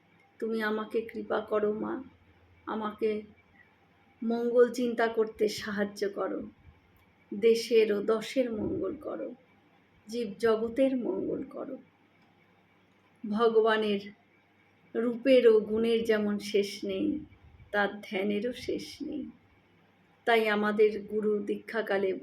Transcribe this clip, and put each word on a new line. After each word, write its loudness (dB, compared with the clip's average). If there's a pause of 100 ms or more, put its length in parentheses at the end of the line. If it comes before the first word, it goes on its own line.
(380)
তুমি -2
আমাকে -2
কৃপা -4
করো 0
মা, -6 (640)
আমাকে -4 (1000)
মঙ্গল 4
চিন্তা 0
করতে 0
সাহায্য -4
করো, -6 (920)
দেশের 4
ও 0
দশের 0
মঙ্গল -4
করো, -10 (720)
জীব -6
জগতের 2
মঙ্গল -4
করো।" -10 (1500)
ভগবানের 2 (920)
রূপের 4
ও 8
গুণের 0
যেমন 0
শেষ -2
নেই, -2 (500)
তার -2
ধ্যানেরও -4
শেষ -8
নেই। -10 (960)
তাই 4
আমাদের 2
গুরু 0
দীক্ষাকালে -2